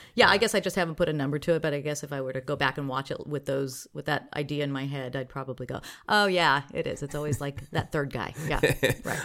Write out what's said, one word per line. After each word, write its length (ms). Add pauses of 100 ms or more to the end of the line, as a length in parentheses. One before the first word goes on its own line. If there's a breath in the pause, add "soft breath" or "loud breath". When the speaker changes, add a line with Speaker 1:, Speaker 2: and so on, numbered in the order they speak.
(160 loud breath)
Speaker 1:
Yeah, 140
I 40
Speaker 2:
Yeah. 60
Speaker 1:
guess 140
I 60
just 160
haven't 200
put 140
a 40
number 260
to 160
it, 80
but 100
I 60
guess 240
if 100
I 80
were 120
to 80
go 140
back 220
and 100
watch 220
it 160
with 220
those, 460
with 120
that 300
idea 280
in 80
my 140
head, 300
I'd 120
probably 380
go, 160 (260 loud breath)
"Oh, 200
yeah, 440
it 140
is. 160
It's 140
always, 260
like, 300
that 200
third 220
guy." 220 (120)
Yeah, 140
Speaker 2:
<laughs> 420
Speaker 1:
right. 220